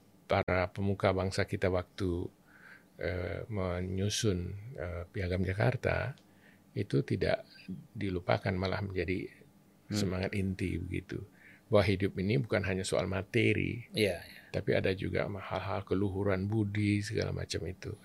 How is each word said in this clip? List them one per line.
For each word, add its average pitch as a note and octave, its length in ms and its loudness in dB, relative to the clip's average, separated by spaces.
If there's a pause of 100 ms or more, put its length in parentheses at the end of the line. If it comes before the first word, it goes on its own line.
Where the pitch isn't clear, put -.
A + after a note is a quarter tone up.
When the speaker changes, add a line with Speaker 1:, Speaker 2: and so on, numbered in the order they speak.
(240)
Speaker 1:
para F#2 440 2
pemuka G2 440 2
bangsa F#2 320 0
kita - 240 0
waktu, F2+ 600 -2 (720)
eh, F2+ 480 -4
menyusun, F#2 920 0 (360)
eh, F2 320 -6
Piagam F#2 360 -2
Jakarta A2 720 2 (600)
itu A2+ 300 0
tidak F#2 420 0 (460)
dilupakan, G2+ 640 0
malah F#2+ 280 -2
menjadi F#2+ 480 -2 (580)
Speaker 2:
Hmm. G#2 100 -2
Speaker 1:
semangat F#2+ 360 0
inti F#2+ 460 0
begitu. F2+ 400 -6 (480)
Bahwa G#2 180 6
hidup G2 320 2
ini G2+ 220 2
bukan G#2+ 240 0
hanya F#2+ 200 -2
soal - 240 0
materi, G2 840 2
Speaker 2:
Iya, F#2+ 260 2
iya. - 300 -16
Speaker 1:
tapi - 240 0
ada G2 200 4
juga F#2 360 -2
hal-hal F#2+ 560 -4
keluhuran F#2+ 640 0
budi G#2 520 2
segala G2+ 320 -2
macam F#2 340 -4
itu. - 300 -8 (100)